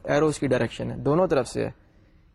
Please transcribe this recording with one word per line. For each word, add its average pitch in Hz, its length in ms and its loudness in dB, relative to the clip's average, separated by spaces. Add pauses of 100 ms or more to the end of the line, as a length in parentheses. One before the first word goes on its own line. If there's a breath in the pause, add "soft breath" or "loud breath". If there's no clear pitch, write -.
ایروز 147 340 2
کی 143 80 -2
ڈائریکشن 120 440 -2
ہے، 120 60 -8
دونوں 147 300 2
طرف 139 220 0
سے 117 160 -4
ہے 107 60 -6 (640 soft breath)